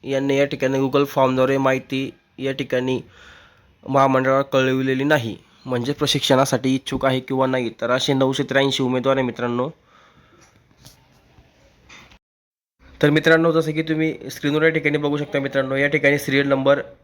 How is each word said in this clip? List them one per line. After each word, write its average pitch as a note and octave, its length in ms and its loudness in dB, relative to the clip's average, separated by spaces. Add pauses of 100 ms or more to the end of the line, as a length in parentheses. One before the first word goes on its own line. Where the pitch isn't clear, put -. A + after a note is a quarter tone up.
यांनी C3+ 340 0
या C#3+ 80 4
ठिकाणी C3+ 340 -2
Google C3+ 260 2
फॉर्मद्वारे C3 520 2
माहिती C3 560 -2 (260)
या C3+ 120 -4
ठिकाणी C3 500 -2 (880)
महामंडळाला C3+ 520 2
कळविलेली C3 640 0
नाही, C#3 340 0 (280)
म्हणजे B2+ 280 -4
प्रशिक्षणासाठी C3+ 840 0
इच्छुक C3+ 300 -6
आहे C3 140 2
किंवा C3 280 -2
नाही. B2+ 220 -2 (120)
तर A#2 80 -4
असे B2+ 240 0
नऊशे C3+ 300 0
त्र्याऐंशी C3+ 400 0
उमेदवार B2+ 320 0
आहे C3 100 0
मित्रांनो. A#2+ 440 -4 (3250)
तर D3 80 6
मित्रांनो, D#3+ 420 4
जसं D#3 200 0
की D#3 100 -2
तुम्ही D#3 480 -4
स्क्रीनवर D3 340 -2
या E3 60 2
ठिकाणी D3+ 280 -2
बघू D3 200 -2
शकता C#3+ 220 -4
मित्रांनो, C3+ 360 -4
या C#3+ 120 0
ठिकाणी C#3+ 300 2
सिरियल C#3 300 -2
नंबर C#3 320 2 (240)